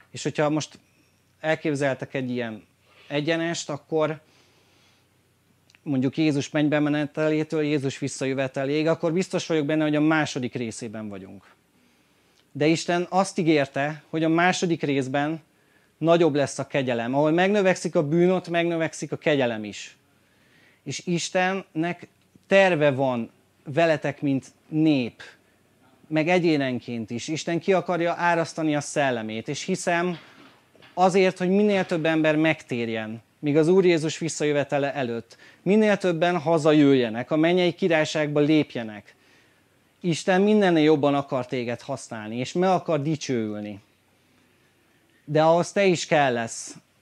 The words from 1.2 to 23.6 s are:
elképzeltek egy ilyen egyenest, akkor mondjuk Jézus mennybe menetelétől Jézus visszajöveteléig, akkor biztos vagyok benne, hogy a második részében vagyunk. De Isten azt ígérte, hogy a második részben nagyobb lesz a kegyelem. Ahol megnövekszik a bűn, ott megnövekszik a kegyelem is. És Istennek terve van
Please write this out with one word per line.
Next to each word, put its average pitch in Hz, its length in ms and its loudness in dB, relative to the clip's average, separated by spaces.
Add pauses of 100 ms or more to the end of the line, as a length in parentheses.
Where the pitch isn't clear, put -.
elképzeltek 143 760 -2
egy 131 160 -6
ilyen 117 340 -8 (440)
egyenest, 165 600 -4
akkor 151 500 -4 (1600)
mondjuk 135 340 -2
Jézus 147 320 0
mennybe 151 300 0
menetelétől 156 840 -2
Jézus 147 380 -2
visszajöveteléig, 135 880 -4
akkor 165 260 0
biztos 180 340 -4
vagyok 156 180 0
benne, 156 180 0
hogy 151 120 0
a 151 60 2
második 151 520 0
részében 110 560 -10
vagyunk. 95 440 -18 (1000)
De 143 160 0
Isten 175 420 0
azt 190 300 -2
ígérte, 151 720 0
hogy 160 140 -4
a 160 60 2
második 170 520 2
részben 143 600 -2 (560)
nagyobb 165 380 4
lesz 139 240 -2
a 131 80 -6
kegyelem. 123 480 -2
Ahol 151 160 2
megnövekszik 185 640 2
a 165 120 2
bűn, 170 220 4
ott 180 200 -2
megnövekszik 170 640 -4
a 143 60 -6
kegyelem 123 460 0
is. - 340 -14 (840)
És 139 220 -10
Istennek 175 1040 -4 (400)
terve 180 440 4
van 127 380 -2 (360)